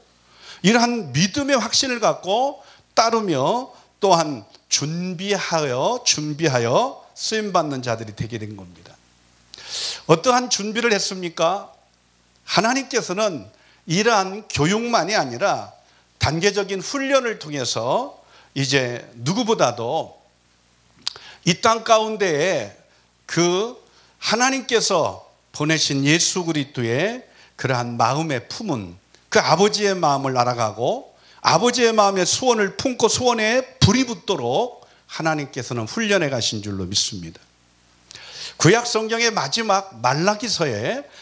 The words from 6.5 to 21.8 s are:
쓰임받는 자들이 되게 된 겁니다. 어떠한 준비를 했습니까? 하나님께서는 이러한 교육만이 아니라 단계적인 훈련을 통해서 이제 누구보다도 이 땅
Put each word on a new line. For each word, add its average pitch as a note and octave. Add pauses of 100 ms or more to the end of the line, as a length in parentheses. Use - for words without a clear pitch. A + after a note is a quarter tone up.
쓰임받는 F#3
자들이 A2+
되게 A2+
된 G#2
겁니다. F2 (1120)
어떠한 B3
준비를 A3
했습니까? F#3 (720)
하나님께서는 G#3+ (420)
이러한 G3
교육만이 G3+
아니라 C3 (460)
단계적인 F#3+
훈련을 C4
통해서 D3 (340)
이제 C3
누구보다도 C#3+ (1300)
이 F3
땅 A3+